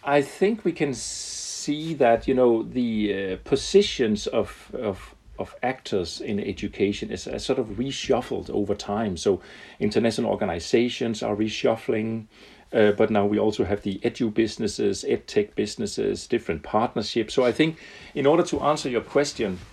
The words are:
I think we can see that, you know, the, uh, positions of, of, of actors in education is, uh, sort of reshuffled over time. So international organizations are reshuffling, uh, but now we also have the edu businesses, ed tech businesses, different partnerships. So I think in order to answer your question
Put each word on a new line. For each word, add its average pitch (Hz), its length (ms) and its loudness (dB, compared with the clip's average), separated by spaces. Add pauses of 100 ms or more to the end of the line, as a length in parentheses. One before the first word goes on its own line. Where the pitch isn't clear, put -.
I 143 200 4
think 202 420 0
we 175 80 2
can 143 220 -2
see - 1000 -6
that, 117 340 4
you 131 60 4
know, 120 280 6
the, 120 300 -2 (200)
uh, 95 320 -4
positions 135 840 2
of, - 480 -4
of, 104 400 -6 (240)
of - 240 -8
actors 104 580 -4
in 101 180 -4
education 101 720 -2
is, - 160 -8
uh, - 120 -6
sort 127 200 -2
of 117 80 0 (120)
reshuffled 120 720 -2
over 101 240 0
time. 104 420 -4
So 95 240 2 (380)
international 113 520 2
organizations 113 920 0
are 107 140 -2
reshuffling, 110 880 0 (460)
uh, 104 200 6
but 107 180 4
now 101 140 4
we 104 140 2
also 104 260 2
have 104 180 -2
the 98 220 -4
edu 117 280 0
businesses, 107 760 -2
ed - 180 0
tech - 300 -2
businesses, 104 680 -4
different - 360 -2
partnerships. 110 720 -2
So 127 100 4
I 123 80 4
think 160 260 2 (360)
in 135 120 2
order 170 180 6
to - 160 -2
answer 147 280 0
your 117 120 0
question 113 580 0 (140)